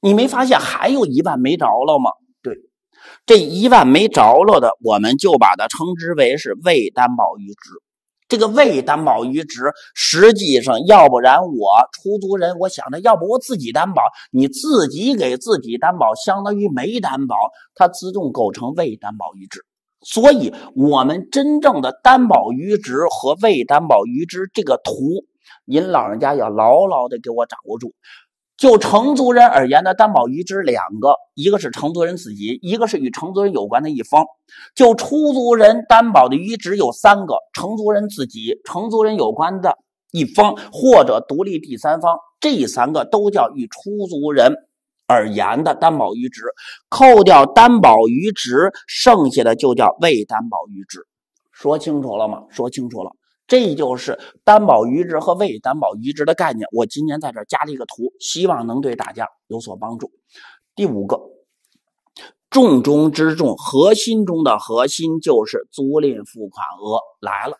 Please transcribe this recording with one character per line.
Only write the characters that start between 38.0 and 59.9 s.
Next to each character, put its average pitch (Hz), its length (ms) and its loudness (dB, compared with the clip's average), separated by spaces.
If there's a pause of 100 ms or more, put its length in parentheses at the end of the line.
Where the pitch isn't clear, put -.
自 143 180 -8
己、 113 380 -10
承 208 260 -10
租 220 140 0
人 214 100 -2
有 143 160 -2
关 180 300 -4
的 175 160 0 (340)
一 165 140 -4
方 208 320 2 (160)
或 233 320 6
者 117 240 -2
独 151 160 -4
立 185 160 -8
第 151 160 -14
三 156 240 -4
方， 170 180 0 (220)
这 226 260 -2
三 127 260 -2
个 156 120 -2
都 208 260 0
叫 160 240 0
与 127 120 -8
出 202 420 -10
租 151 220 -6
人 135 240 4 (540)
而 113 200 0
言 104 360 -4
的 156 100 -2
担 160 240 0
保 104 160 -4
余 123 140 -10
值。 113 140 -18 (460)
扣 247 360 8
掉 160 200 8
担 233 360 4
保 113 260 6
余 143 240 -2
值， 156 400 -2 (160)
剩 190 460 2
下 131 100 0
的 113 140 2
就 127 180 0
叫 113 260 2
未 143 240 0
担 113 240 -8
保 104 100 -8 (100)
余 98 200 -18
值。 - 120 -20 (500)
说 147 280 -4
清 147 220 -6
楚 120 160 -8
了 107 120 -4
吗？ 104 220 -12
说 123 200 -8
清 127 180 -10
楚 107 140 -14
了。 92 80 -14 (380)
这 233 260 0
就 135 220 -6
是 - 220 -8 (260)
担 208 200 6
保 117 220 2
余 143 180 -4
值 170 140 -6
和 190 160 -2
未 180 240 -6
担 127 200 -6
保 98 180 -4
余 120 160 -10
值 151 120 -6
的 156 80 0
概 165 220 -4
念， 107 180 -10
我 113 140 -2
今 151 200 -8
天 151 140 -8
在 143 120 -10
这 117 60 -16
儿 104 60 -14
加 143 220 -8
了 151 60 -14
一 139 40 -12
个 131 80 -12
图， 123 340 -10
希 - 280 -6
望 131 200 -2
能 117 140 -6
对 127 160 -4
大 - 160 -10
家 110 160 -10 (200)
有 113 120 -10
所 101 160 -16
帮 113 220 -12